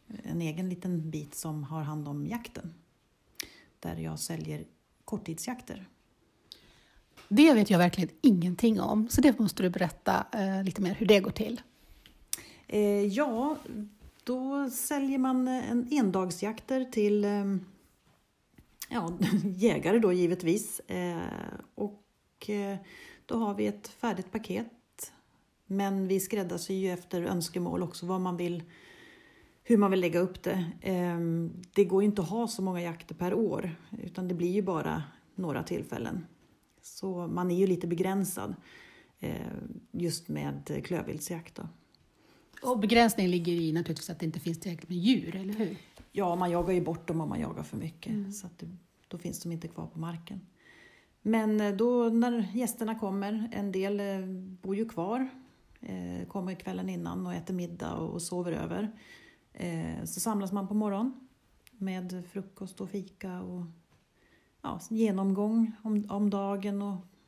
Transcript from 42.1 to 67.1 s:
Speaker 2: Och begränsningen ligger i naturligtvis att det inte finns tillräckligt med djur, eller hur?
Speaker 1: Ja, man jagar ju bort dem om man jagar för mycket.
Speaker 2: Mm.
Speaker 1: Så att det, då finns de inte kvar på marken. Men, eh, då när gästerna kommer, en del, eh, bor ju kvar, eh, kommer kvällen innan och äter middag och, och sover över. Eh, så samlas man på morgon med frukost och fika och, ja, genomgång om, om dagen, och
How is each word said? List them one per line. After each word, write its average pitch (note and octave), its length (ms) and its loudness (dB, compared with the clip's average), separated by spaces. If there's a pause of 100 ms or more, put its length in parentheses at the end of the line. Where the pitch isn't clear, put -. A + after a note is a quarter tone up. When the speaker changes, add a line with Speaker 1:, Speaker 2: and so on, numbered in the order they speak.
Speaker 2:
Och B3 160 0
begränsningen G#3+ 520 6
ligger F3 220 2
i E3 200 2
naturligtvis E3 380 -2
att E3 80 -10
det E3+ 80 -2
inte D#3+ 140 -4
finns E3 200 -4
tillräckligt E3+ 280 -10
med F3+ 100 -4
djur, F#3+ 380 2
eller G3 180 -6
hur? G#3 220 -2 (360)
Speaker 1:
Ja, F3+ 240 0
man F3+ 140 2
jagar E3+ 240 2
ju F3+ 60 4
bort D#3+ 280 -4
dem E3 120 -2
om D3+ 80 -2
man D#3 120 -4
jagar D3+ 220 -6
för - 140 -12
mycket. D#3+ 360 -8
Speaker 2:
Mm. G3+ 200 -4
Speaker 1:
Så G3+ 140 -12
att - 120 -18
det, E3+ 100 -14 (400)
då F3 100 -10
finns D#3+ 240 -8
de E3+ 100 -6
inte E3 160 -6
kvar E3 180 -10
på E3 120 -14
marken. E3 420 -8 (800)
Men, G#3+ 380 4
eh, G#3 160 2
då A#3+ 320 4
när A#3 460 2
gästerna A3+ 440 -2
kommer, G#3 540 -2
en G3+ 200 -4
del, G3 280 0
eh, G3 260 -4 (360)
bor F#3+ 140 -2
ju A3+ 120 0
kvar, A3+ 400 -2 (520)
eh, F3+ 480 -6
kommer F#3 260 -6
kvällen F#3 340 -6
innan F3+ 380 -6
och F3+ 80 -4
äter F3 200 -6
middag E3+ 400 -6
och, E3 200 -4
och E3+ 80 -6
sover F3+ 300 -4
över. F3 400 -4 (600)
Eh, E3 520 -6
så - 160 -8
samlas G3+ 320 -2
man G3 160 -4
på G#3 60 -2
morgon G#3+ 540 -2 (420)
med F3+ 640 -6
frukost F#3+ 480 -10
och F#3+ 100 -8
fika F#3+ 520 -8
och, F3+ 220 -8 (1000)
ja, - 180 -8 (100)
genomgång G#3+ 800 4 (100)
om, G#3+ 260 0
om G3+ 220 2
dagen, G3+ 520 -2
och G3+ 140 -4 (320)